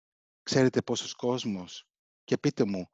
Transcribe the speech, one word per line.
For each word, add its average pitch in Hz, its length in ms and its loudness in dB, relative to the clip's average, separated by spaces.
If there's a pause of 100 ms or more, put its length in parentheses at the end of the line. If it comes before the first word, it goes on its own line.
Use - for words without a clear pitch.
(440)
Ξέρετε 131 380 4
πόσος - 320 -4
κόσμος, 113 720 -4 (360)
και - 140 0
πείτε 143 280 2
μου 95 280 -4